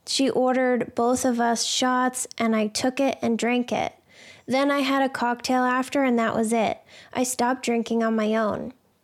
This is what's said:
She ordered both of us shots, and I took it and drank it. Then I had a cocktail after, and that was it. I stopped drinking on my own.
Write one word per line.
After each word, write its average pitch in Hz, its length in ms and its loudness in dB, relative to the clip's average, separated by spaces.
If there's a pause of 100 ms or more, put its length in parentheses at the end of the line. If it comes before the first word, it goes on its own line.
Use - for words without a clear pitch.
She 269 200 0
ordered 254 680 0
both 247 280 2
of 240 140 2
us 233 260 0
shots, 254 640 0 (100)
and 226 200 0
I 214 100 0
took 254 320 -2
it 269 240 0
and 226 160 0
drank 240 320 0
it. - 240 -2 (520)
Then 277 260 2
I 285 80 0
had 269 240 2
a 262 40 0
cocktail 254 540 -2
after, 254 400 0
and 247 160 2
that 226 160 0
was 226 180 0
it. 226 280 0 (340)
I 254 80 -2
stopped 247 400 -2
drinking 226 400 -2
on 226 140 0
my 214 180 0
own. 226 380 -2 (320)